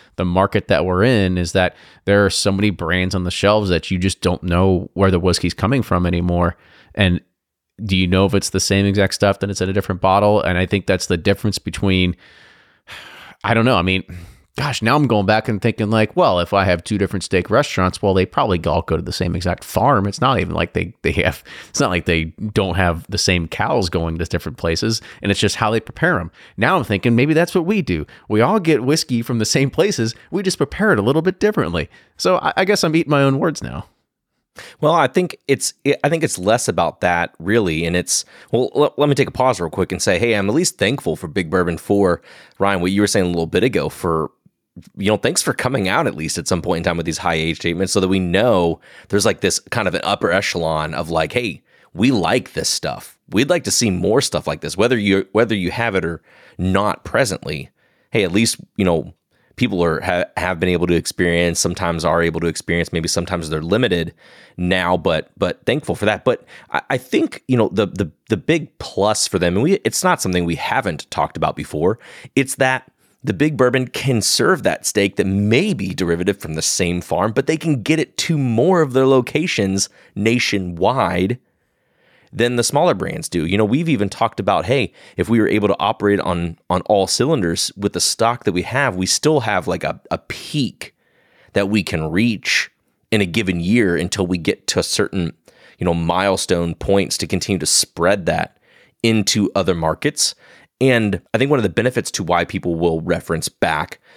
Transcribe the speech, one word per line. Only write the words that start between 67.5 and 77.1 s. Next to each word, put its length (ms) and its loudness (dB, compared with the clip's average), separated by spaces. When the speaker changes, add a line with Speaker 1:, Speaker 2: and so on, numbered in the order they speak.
Speaker 2:
know, 160 4
the, 140 2
the, 260 -6
the 80 0
big 420 -2
plus 480 -2
for 140 -2
them, 160 2
and 80 2
we, 80 2
it's 200 -2
not 180 0
something 220 0
we 100 -2
haven't 560 -4
talked 260 -4
about 200 -2
before, 420 -2
it's 180 0
that 340 0
the 100 -2
Big 220 0
Bourbon 320 2
can 340 -2
serve 400 0
that 240 -2
steak 300 0
that 100 2
may 480 2
be 180 -6
derivative 460 0
from 160 -10
the 80 -4
same 380 -2
farm, 320 -2